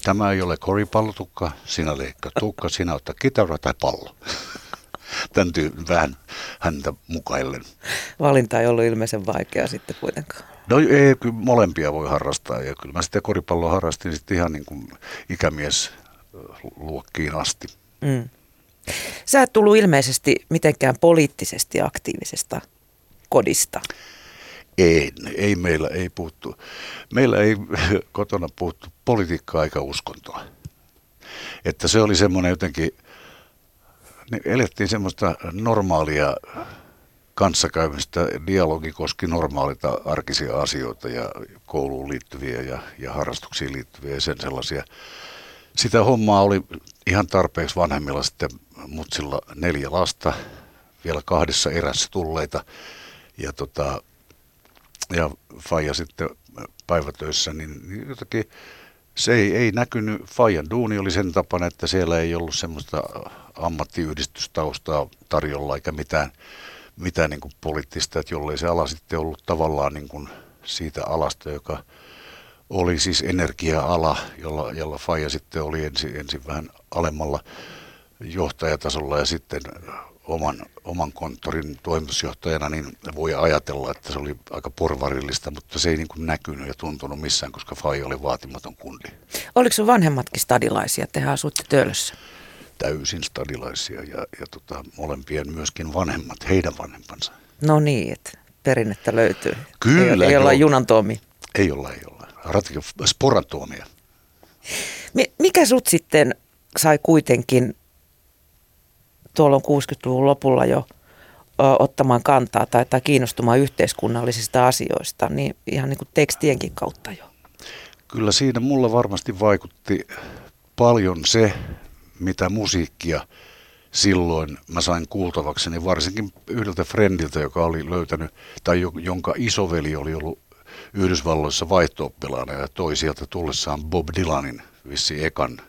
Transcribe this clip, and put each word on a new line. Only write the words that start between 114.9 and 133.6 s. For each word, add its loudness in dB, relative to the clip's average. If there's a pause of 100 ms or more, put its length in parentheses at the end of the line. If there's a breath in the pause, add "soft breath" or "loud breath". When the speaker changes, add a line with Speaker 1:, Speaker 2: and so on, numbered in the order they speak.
Speaker 2:
niin -2 (100)
ihan -2
niin -4
kuin -12
tekstienkin 2
kautta -8
jo? -16 (840 loud breath)
Speaker 1:
Kyllä 0
siinä 2
mulla 2
varmasti 0
vaikutti 0 (680 loud breath)
paljon 4
se, 4 (680 loud breath)
mitä -2
musiikkia -2 (680 soft breath)
silloin 2 (100)
mä -4
sain -2
kuultavakseni, -4
varsinkin -2 (140)
yhdeltä -2
frendiltä, 2
joka 0
oli -2
löytänyt, -4 (300 loud breath)
tai 4
jo-, -2
jonka -4
isoveli 0
oli -4
ollut -8 (540 loud breath)
Yhdysvalloissa 0
vaihto-oppilaana 0
ja -8
toi -4
sieltä -4
tullessaan -6